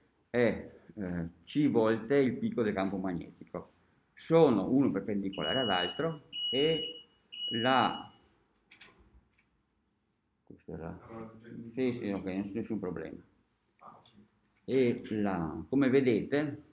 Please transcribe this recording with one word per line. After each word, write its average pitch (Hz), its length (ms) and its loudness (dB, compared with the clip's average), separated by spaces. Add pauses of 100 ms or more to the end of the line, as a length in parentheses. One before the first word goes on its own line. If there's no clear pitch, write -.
(300)
è, 117 400 2 (240)
eh, 87 340 -4 (160)
C 147 240 2
volte 110 480 2
il 127 200 2
picco 113 260 -2
del 104 120 0
campo 98 220 0
magnetico. - 760 -8 (420)
Sono 127 560 6
uno 127 200 4
perpendicolare 98 680 -2
all'altro 117 640 0 (300)
e 147 280 2 (800)
la, 120 520 2 (2250)
questa - 300 -16
è - 20 -10
la, 85 220 -10 (720)
sì, 127 220 -2
sì, 104 180 -6
ok, 95 140 -4
ness-, 98 280 -4
nessun 107 260 -6
problema. 82 400 -8 (1500)
E 123 460 2
la, 90 580 -2
come 131 200 2
vedete, 131 760 2 (100)